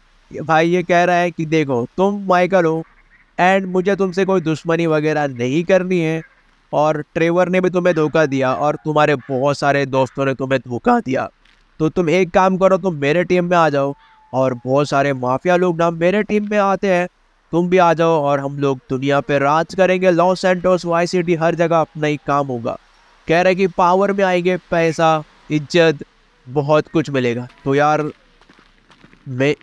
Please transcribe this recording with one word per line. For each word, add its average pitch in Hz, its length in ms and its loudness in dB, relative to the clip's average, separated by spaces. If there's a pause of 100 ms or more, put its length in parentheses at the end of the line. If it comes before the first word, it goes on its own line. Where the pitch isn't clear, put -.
(320)
ये - 100 -12
भाई 160 280 2
ये 175 140 0
कह 175 200 2
रहा 175 120 2
है 175 160 0
कि 165 140 -6
देखो 139 400 0 (120)
तुम 202 300 -2
Michael 180 380 2
हो 160 180 -2 (560)
and 190 260 2
मुझे 185 300 0
तुमसे 190 300 -2
कोई 190 160 0
दुश्मनी 165 460 -2
वगैरह 151 400 0
नहीं 131 360 -2
करनी 185 360 0
है, 160 220 -4 (520)
और 151 280 0 (140)
Trevor 170 340 0
ने 185 120 0
भी 185 80 2
तुम्हें 175 260 0
धोखा 156 300 2
दिया 131 280 -2
और 147 300 -2
तुम्हारे 151 320 2
बहुत 135 420 -2
सारे 143 280 0
दोस्तों 135 400 -2
ने 135 80 0
तुम्हें 135 280 -2
धोखा 127 380 -2
दिया, 123 280 -4 (520)
तो 156 100 0
तुम 170 200 -2
एक 180 220 2
काम 190 260 2
करो, 190 200 4
तुम 180 180 -4
मेरे 147 280 0
team 180 220 0
में 175 120 0
आ 160 120 4
जाओ, 139 240 -2 (400)
और 131 200 0 (120)
बहुत 139 240 0
सारे 139 240 0
mafia 131 420 -2
लोग 175 240 0
ना 170 120 0
मेरे 175 320 0
team 208 280 -4
में 208 60 -2
आते 196 300 0
हैं, 180 200 0 (460)
तुम 175 160 0
भी 185 80 2
आ 170 160 4
जाओ 165 280 2
और 143 180 0
हम 139 200 -6
लोग 139 200 0 (100)
दुनिया 139 300 0
पे 143 200 0
राज 151 360 0
करेंगे। 185 360 2
Los 175 300 2
Santos, 185 440 0
Y 170 220 0
City, 175 280 -2
हर 165 200 0
जगह 165 220 0
अपना 151 300 -2
ही 151 200 -2
काम 143 200 0
होगा। 120 300 -6 (500)
कह 165 140 2
रहे 185 140 2
कि 190 120 2
पावर 190 460 2
में 196 100 -2
आएंगे, 180 340 0 (140)
पैसा, 165 520 0 (280)
इज्जत, 156 540 2 (420)
बहुत 151 400 0
कुछ 147 220 -2
मिलेगा। 123 380 -2 (180)
तो 139 100 0
यार 151 340 0 (1200)
मैं 135 340 0